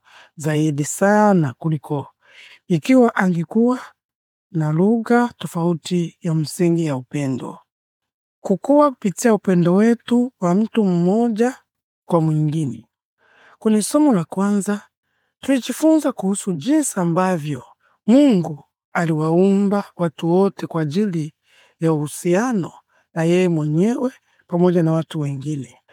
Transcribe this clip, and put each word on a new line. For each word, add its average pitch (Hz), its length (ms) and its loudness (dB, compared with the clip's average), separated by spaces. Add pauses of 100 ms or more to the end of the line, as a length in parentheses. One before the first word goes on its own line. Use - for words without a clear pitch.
(360)
zaidi 151 500 -2
sana 196 680 2
kuliko 151 540 -6 (600)
ikiwa 233 480 2
angekuwa 208 640 0 (720)
na 156 200 -2
lugha 226 680 2
tofauti 170 840 -4
ya 165 120 -2
msingi 165 520 0
ya 143 100 -4
upendo. 131 640 -6 (840)
Kukua 285 500 2
kupitia 220 420 -2
upendo 175 420 2
wetu 233 640 0
wa 175 160 0
mtu 220 280 0
mmoja 208 720 0 (500)
kwa 170 160 2
mwingine. 151 640 -2 (760)
Kwenye 214 220 2
somo 294 320 2
la 170 120 0
kwanza, 202 560 -2 (580)
tulijifunza 285 720 0
kuhusu 190 420 -4
jinsi 254 460 -2
ambavyo 170 640 -2 (440)
Mungu 202 560 2 (300)
aliwaumba 185 920 0 (120)
watu 170 360 -4
wote 190 360 0
kwa 165 140 -4
ajili 160 520 -4 (460)
ya 160 140 0
uhusiano 175 800 -2 (420)
na 165 100 -2
yeye 180 260 2
mwenyewe 170 600 0 (360)
pamoja 175 360 2
na 160 80 2
watu 160 280 -4
wengine. 139 580 -8 (160)